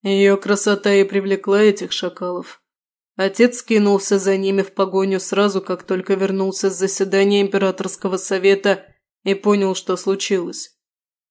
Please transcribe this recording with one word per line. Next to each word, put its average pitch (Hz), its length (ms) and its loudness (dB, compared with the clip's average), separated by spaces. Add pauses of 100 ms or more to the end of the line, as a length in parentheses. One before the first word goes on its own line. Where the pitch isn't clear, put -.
Ее 196 340 4
красота 202 560 0
и 196 120 6
привлекла 196 560 0
этих 202 320 2
шакалов». 180 680 -8 (540)
Отец 208 480 2
кинулся 202 540 2
за 190 180 0
ними 196 280 0
в 196 100 -8
погоню 190 460 -2
сразу, 190 420 0
как 180 220 -8
только 190 320 -2
вернулся 190 540 -2
с 196 80 -4
заседания 196 640 0
Императорского 190 760 -2
совета 196 680 2 (380)
и 196 100 0
понял, 196 420 0
что 185 220 -4
случилось. 190 800 -4 (540)